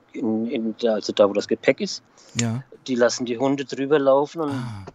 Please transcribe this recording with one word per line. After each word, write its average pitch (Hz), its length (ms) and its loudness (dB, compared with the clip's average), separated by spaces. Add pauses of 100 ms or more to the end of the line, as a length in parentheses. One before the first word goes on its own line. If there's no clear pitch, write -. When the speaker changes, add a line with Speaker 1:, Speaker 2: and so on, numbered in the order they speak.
(140)
Speaker 1:
in, 110 340 -2
in 113 300 -4
der, 110 180 0
also 104 180 -4
da, 104 140 6
wo 98 60 0
das 101 140 -2
Gepäck - 340 0
ist. - 220 -8 (320)
Speaker 2:
Ja. 117 280 -4 (240)
Speaker 1:
Die 131 80 -2
lassen 120 300 2
die 117 120 -4
Hunde 135 280 0
drüber 139 340 0
laufen 139 420 2
und 147 100 -2
Speaker 2:
Ah. 120 440 -8